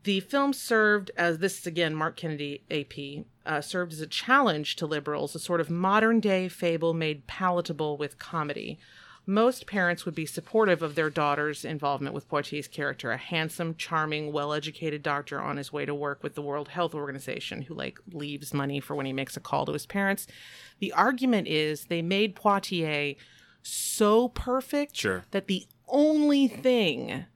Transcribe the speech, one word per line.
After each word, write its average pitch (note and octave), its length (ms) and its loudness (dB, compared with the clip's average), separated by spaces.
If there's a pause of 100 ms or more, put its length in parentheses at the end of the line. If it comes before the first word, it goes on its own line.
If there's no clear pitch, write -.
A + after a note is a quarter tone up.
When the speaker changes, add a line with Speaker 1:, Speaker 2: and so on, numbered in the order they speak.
Speaker 1:
The G3 160 2
film C#4 320 2
served G#3 640 2
as, E3+ 220 2
this F3+ 220 -2
is - 60 -8
again E3 280 0
Mark D#3+ 220 -2
Kennedy, D3 540 -6
A D3+ 140 -2
P, C#3+ 400 -12 (220)
uh, D3+ 140 -2
served F3 320 -4
as D#3 80 -10
a D#3+ 60 -6
challenge A3 720 4
to E3+ 100 -4
liberals, D3 500 -2
a - 20 -6
sort E3+ 220 0
of D3+ 100 -2
modern-day G3 800 4
fable E3 440 0
made D#3 360 -2
palatable E3+ 680 -2
with C#3+ 220 -6
comedy. D3+ 640 -6 (460)
Most A3+ 420 2
parents F3+ 360 0
would D#3+ 120 -6
be D#3 100 -4
supportive F#3 560 2
of D3 140 -4
their D#3 120 2
daughter's D3 560 0
involvement C#3+ 520 -2
with C#3+ 120 -10
Poitier's C#3+ 380 -4
character, C3+ 460 -6
a A#2 40 -2
handsome, D#3+ 600 -4
charming, D3+ 560 -2
well-educated D3+ 720 -4
doctor C#3+ 360 -2
on C#3+ 160 -4
his C#3+ 160 -8
way C#3+ 120 -4
to D3 100 -4
work C#3+ 300 -4
with C#3+ 100 -6
the D3 80 -8
World C#3+ 280 -6
Health E3 260 -2
Organization, C#3 680 -8
who, C#3+ 120 -12
like, - 260 -8 (120)
leaves D3 400 -10
money C#3 280 -2
for D3 160 -8
when C#3 100 -4
he C3+ 60 -4
makes C3+ 240 -6
a C#3+ 40 -8
call C#3 260 -2
to C#3+ 60 -4
his D3 140 -6
parents. G3 400 -2 (540)
The G#3 120 -4
argument B3 540 4
is D3+ 380 0
they E3+ 180 -2
made G3 320 2
Poitier D#3+ 800 0 (480)
so A3 680 2
perfect C4 680 -2
Speaker 2:
Sure. F#3 340 0
Speaker 1:
that G3 160 -2
the F3 220 -2 (180)
only D4 600 6
thing E3+ 880 2